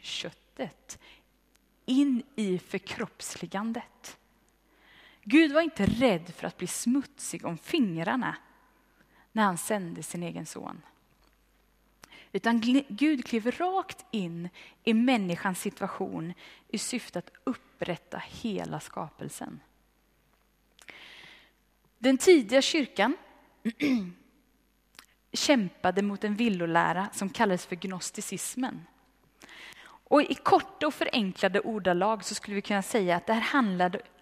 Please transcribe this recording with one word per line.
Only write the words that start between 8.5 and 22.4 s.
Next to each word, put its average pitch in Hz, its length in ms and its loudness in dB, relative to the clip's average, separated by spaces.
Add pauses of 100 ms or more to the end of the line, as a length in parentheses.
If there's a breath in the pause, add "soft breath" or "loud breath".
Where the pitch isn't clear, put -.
när 220 100 2
han 180 160 2
sände 175 440 -4
sin 175 200 -8
egen 165 240 -8
son. - 360 -12 (1500 loud breath)
Utan 226 260 2
gl-, 247 280 4
Gud 269 380 2
klev 226 240 0
rakt 359 600 -4
in 175 380 -6 (360 loud breath)
i 226 100 4
människans 202 680 2
situation 190 760 -6 (340 loud breath)
i 214 100 -6
syfte - 400 -8
att - 120 -10 (140)
upprätta - 840 -8
hela 170 540 -6
skapelsen. - 800 -12 (2500 loud breath)
Den 262 200 4
tidiga 269 440 8